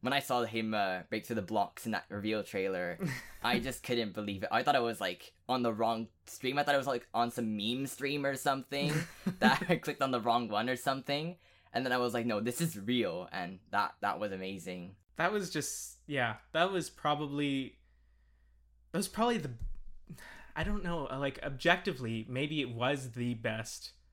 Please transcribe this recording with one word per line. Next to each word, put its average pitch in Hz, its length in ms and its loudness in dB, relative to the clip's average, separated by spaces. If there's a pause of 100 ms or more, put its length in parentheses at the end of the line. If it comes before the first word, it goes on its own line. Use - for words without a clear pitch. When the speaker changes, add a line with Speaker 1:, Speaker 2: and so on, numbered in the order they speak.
Speaker 1:
when 123 100 0
I 143 80 4
saw 123 240 2
him, 110 300 0
uh, 95 240 2 (100)
break 117 160 -2
through 117 120 -2
the 107 60 0
blocks 101 440 0
in 110 60 -2
that 92 180 -2
reveal 104 340 0
trailer, 90 540 0 (220)
Speaker 2:
<laughs> - 220 -16
Speaker 1:
I 120 160 2
just 127 240 -4
couldn't 113 300 0
believe 101 300 -4
it. 104 100 -2
I 101 100 4
thought - 140 6
I 127 40 6
was, 117 200 0
like, 92 320 -4 (160)
on 123 140 2
the 117 100 4
wrong 113 360 2 (180)
stream. 131 320 -2
I 147 40 4
thought 143 120 4
I 139 40 6
was, 135 80 2
like, 123 280 0
on 120 160 4
some 110 260 -2
meme 120 300 0
stream 143 400 -2
or 139 100 2
something 143 560 0 (240)
Speaker 2:
<laughs> - 220 -4
Speaker 1:
that 131 320 6
I 170 60 8
clicked - 260 -2
on 135 80 2
the 123 100 2
wrong 117 280 4
one 107 200 0
or 127 80 0
something. 143 600 -2 (360)
And 123 120 0
then 127 100 2
I - 40 4
was 123 140 2
like, 120 140 0
"No, 107 140 2
this 120 200 -2
is 165 180 0
real." 98 540 0
And 92 280 -6 (100)
that, 101 320 2
that 101 180 0
was 104 100 -2
amazing. 92 640 -6 (220)
Speaker 2:
That 175 160 2
was 202 160 -2
just, - 480 -6 (100)
yeah, 127 280 0 (180)
that 175 180 4
was 180 200 -2
probably, 143 880 -2 (1120)
that 165 60 0
was - 100 -2
probably 226 300 2
the, 139 120 -4 (1080)
I 156 80 0
don't 202 200 0
know, 170 260 -2
uh, 135 80 -4
like, 139 240 0
objectively, 131 840 2
maybe 147 320 -2
it 127 140 -2
was 127 380 0
the 120 220 -2
best 113 580 -6 (200)